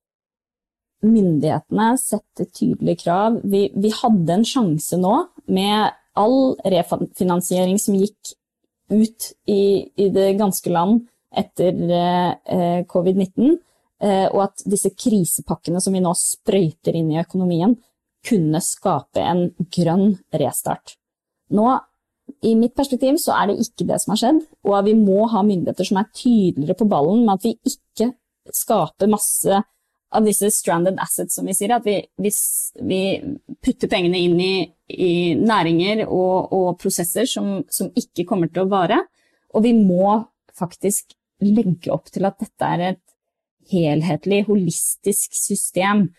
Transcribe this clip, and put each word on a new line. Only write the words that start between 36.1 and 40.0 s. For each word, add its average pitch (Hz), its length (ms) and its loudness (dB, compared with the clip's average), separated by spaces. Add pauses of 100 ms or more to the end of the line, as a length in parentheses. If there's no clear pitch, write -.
og 180 260 0
prosesser 190 480 -4
som, 202 400 -4
som - 240 -6
ikke - 340 -6
kommer 175 240 -2
til 180 140 -4
å 190 80 -2
vare, 196 300 0 (540)
og 214 100 2
vi 240 80 4
må 196 420 4 (400)